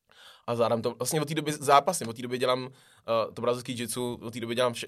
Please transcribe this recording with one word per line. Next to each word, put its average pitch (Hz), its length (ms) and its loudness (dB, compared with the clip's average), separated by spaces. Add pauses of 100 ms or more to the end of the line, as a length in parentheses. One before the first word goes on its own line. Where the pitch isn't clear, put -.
(480)
A 117 80 -2
zvládám 117 260 4
to, 120 140 -2
vlastně 156 260 -2
od 147 60 -2
té 160 80 -4
doby 151 160 -2
zápasím, 151 560 4
od 113 80 -8
té 131 60 -12
doby 127 160 -4
dělám, 127 340 0
eh, - 600 -4
to 120 80 -10
brazilský 123 340 -2
jiu-jitsu, 120 500 -6
od 117 80 -10
té 123 60 -10
doby 117 160 -4
dělám 123 180 2
vše-, - 140 -10